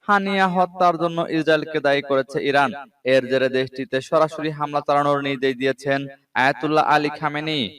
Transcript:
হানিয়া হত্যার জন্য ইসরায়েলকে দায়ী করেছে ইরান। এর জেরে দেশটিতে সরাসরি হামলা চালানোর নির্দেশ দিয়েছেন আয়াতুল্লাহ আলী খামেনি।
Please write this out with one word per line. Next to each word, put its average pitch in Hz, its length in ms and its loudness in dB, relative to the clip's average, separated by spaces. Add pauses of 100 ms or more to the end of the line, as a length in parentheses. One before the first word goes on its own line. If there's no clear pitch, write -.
হানিয়া 196 460 2
হত্যার 180 500 2
জন্য 165 200 -2 (120)
ইসরায়েলকে 156 500 0
দায়ী 139 220 0
করেছে 139 400 -2
ইরান। 139 280 2 (340)
এর 131 240 4
জেরে 131 200 2
দেশটিতে 131 520 -4
সরাসরি 156 500 0
হামলা 147 300 -4
চালানোর 143 420 2
নির্দেশ 135 340 -2
দিয়েছেন 135 440 -2 (340)
আয়াতুল্লাহ 147 540 2
আলী 151 220 2
খামেনি। 151 500 -4 (180)